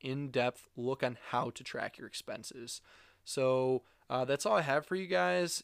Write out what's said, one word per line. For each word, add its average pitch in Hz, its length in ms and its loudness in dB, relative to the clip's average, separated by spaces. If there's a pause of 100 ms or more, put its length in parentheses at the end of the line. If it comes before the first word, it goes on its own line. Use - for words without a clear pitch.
in-depth 131 640 0 (100)
look 127 280 0
on 123 140 -2 (100)
how 123 220 0
to - 120 -12
track 107 360 -6
your - 100 -12
expenses. - 720 -10 (440)
So, 131 580 2 (280)
uh, 127 140 0
that's 139 200 0
all 214 120 4
I 175 60 4
have 147 220 2
for 185 120 -2
you 190 100 -2
guys, 180 580 2